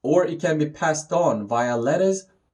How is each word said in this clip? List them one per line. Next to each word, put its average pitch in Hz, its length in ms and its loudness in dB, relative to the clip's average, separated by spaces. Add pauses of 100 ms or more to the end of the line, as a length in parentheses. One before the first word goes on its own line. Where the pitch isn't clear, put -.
Or 165 240 4
it 165 140 -6
can 160 160 0
be 147 160 -2
passed 160 420 -4
on 123 320 0
via 120 280 0
letters, 180 540 0 (260)